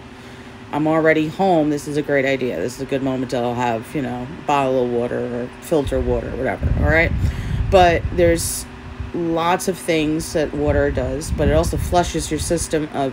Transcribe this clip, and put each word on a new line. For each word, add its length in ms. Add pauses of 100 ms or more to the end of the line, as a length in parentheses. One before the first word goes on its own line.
(720)
I'm 140
already 420
home. 420
This 180
is 80
a 60
great 220
idea. 320
This 200
is 40
a 60
good 160
moment 300
to 220
have, 300 (100)
you 80
know, 240 (200)
bottle 380
of 60
water 280
or 300 (140)
filter 380
water 280
or 80
whatever," 320 (120)
all 100
right? 200 (600)
But 320 (120)
there's 500 (500)
lots 540
of 100
things 560
that 200
water 360
does, 400
but 180
it 60
also 220
flushes 540
your 100
system 520
of 200